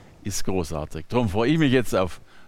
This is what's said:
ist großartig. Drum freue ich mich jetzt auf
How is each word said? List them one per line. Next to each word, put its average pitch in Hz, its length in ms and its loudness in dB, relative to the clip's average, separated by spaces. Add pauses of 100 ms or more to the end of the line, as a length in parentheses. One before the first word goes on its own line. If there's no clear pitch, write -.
(240)
ist 98 200 -2
großartig. 82 640 -4
Drum 117 220 0
freue 113 240 2
ich 165 60 2
mich 143 140 4
jetzt 127 220 2
auf 92 260 0 (280)